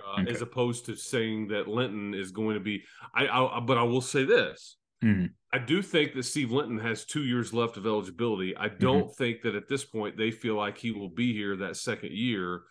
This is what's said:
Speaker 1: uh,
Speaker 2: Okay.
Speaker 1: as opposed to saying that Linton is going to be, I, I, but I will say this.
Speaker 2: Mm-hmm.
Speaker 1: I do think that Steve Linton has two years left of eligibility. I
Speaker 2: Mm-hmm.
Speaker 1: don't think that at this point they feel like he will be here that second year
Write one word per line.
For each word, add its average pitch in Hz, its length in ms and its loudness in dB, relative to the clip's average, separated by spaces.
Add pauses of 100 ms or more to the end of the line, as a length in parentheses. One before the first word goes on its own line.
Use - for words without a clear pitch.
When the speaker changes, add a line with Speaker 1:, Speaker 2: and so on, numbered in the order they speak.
Speaker 1:
uh, 101 140 -2
Speaker 2:
Okay. 120 100 0
Speaker 1:
as 117 100 -4
opposed 123 440 -2
to 107 100 -8
saying 110 540 -2
that 101 180 -2
Linton 104 460 -2
is 95 180 -6
going 110 220 0
to 104 80 -2
be, 101 220 -4 (300)
I, 127 140 2
I, 127 320 2
but 123 180 4
I 117 60 6
will 120 160 4
say 135 240 2
this. 135 540 2 (260)
Speaker 2:
Mm-hmm. 95 220 6 (260)
Speaker 1:
I 131 80 0
do 143 220 2
think 147 320 2
that 131 100 -2
Steve 123 280 -2
Linton 123 280 0
has 113 240 -2
two 151 220 -4
years 120 280 0
left 117 220 0
of 101 100 -6
eligibility. 98 680 0
I 104 140 -2
Speaker 2:
Mm-hmm. - 120 -14
Speaker 1:
don't 131 320 4
think 120 280 -2
that 107 140 0
at 101 120 -6
this 135 160 -2
point 104 340 -4
they 110 140 0
feel 110 240 -2
like 101 220 -2
he 117 140 -4
will 101 180 -6
be 117 240 0
here 101 240 -2
that 92 180 -6
second 104 380 -6
year 95 580 -2